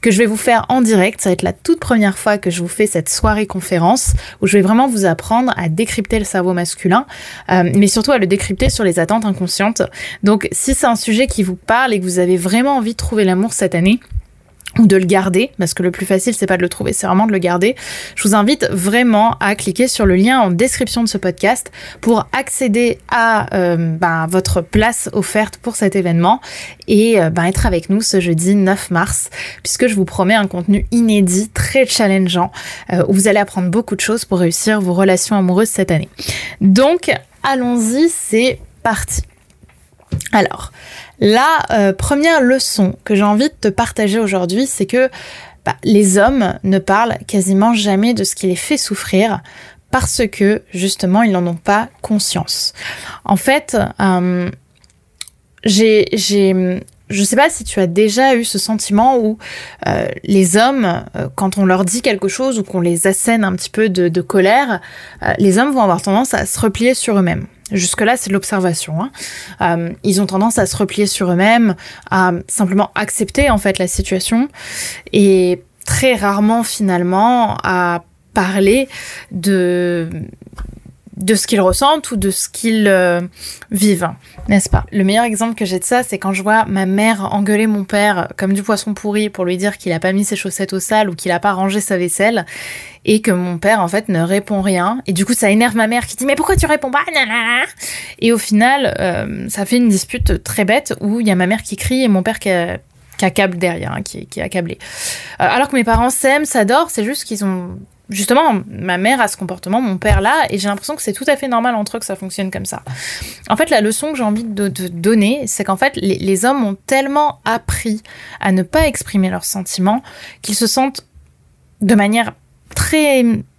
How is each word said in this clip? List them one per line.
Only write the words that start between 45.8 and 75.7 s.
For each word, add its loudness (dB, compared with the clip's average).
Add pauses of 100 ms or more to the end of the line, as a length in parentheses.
les 4
hommes 2 (100)
ne 2
parlent 0 (100)
quasiment 2
jamais 2
de -2
ce -4
qui -4
les 0
fait -2
souffrir 0 (480)
parce 0
que, 2 (100)
justement, 0
ils 4
n'en 0
ont -4
pas -2 (140)
conscience. -2 (520)
En 2
fait, 0 (240)
euh, 0 (1160)
j'ai, 4
j'ai, 2 (300)
je 0
sais 0
pas 4
si -10
tu -4
as 2
déjà 2
eu 0
ce -4
sentiment 2
où, -2 (480)
euh, -2 (180)
les 2
hommes, 2 (120)
euh, -4
quand -2
on 4
leur 4
dit -2
quelque 0
chose -2
ou -2
qu'on -4
les 0
assène 2
un 0
petit -8
peu 0
de, 2
de -2
colère, 2 (420)
euh, 0
les 4
hommes 2
vont 2
avoir 2
tendance 0
à -2
se -6
replier 2
sur 0
eux-mêmes. 0 (240)
Jusque-là, 0
c'est -6
de 0
l'observation, -2
hein. -8 (500)
Euh, -2 (120)
ils 2
ont 0
tendance 0
à 2
se -4
replier -2
sur -2
eux-mêmes, 4 (360)
à 2 (160)
simplement 0
accepter, 0
en 2
fait, -2
la 0
situation -2 (640)
et 4 (220)